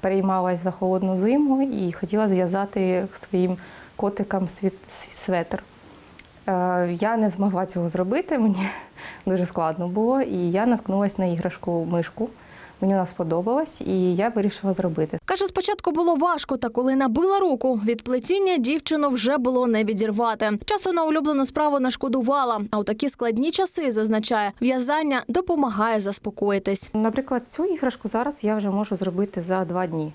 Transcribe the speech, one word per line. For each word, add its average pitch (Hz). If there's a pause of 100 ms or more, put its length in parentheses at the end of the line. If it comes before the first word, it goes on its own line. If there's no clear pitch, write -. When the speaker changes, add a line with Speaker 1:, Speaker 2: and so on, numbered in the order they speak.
Speaker 1:
переймалась 185
за 185
холодну 185
зиму 269
і 202
хотіла 208
зв'язати 185
своїм 180 (400)
котикам 202
світ-, -
с-, -
светр. 180 (880)
Е, 180
я 220
не 214
змогла 185
цього 175
зробити, 220
мені 196 (280)
<laughs> -
дуже 185
складно 175
було, 226
і 196 (140)
я 196
наткнулась 202
на 190
іграшку 170
мишку. 170 (520)
Мені 190
вона 185
сподобалась, 185
і 185
я 202
вирішила 202
зробити. 170
Speaker 2:
Каже, 381
спочатку 381
було 339
важко, 302
та 233
коли 254
набила 277
руку, 262
від 226
плетіння 359
дівчину 294
вже 254
було 254
не 220
відірвати. 214
Часу 392
на 339
улюблену 302
справу 285
не 254
шкодувала, 247 (100)
а 214
у 208
такі 214
складні 240
часи, 349
зазначає, 220 (100)
в'язання 262
допомагає 233
заспокоїтись. 196
Speaker 1:
Наприклад, 233
цю -
іграшку 294
зараз 220
я 214
вже 202
можу 202
зробити 185
за 185
два 175
дні. 160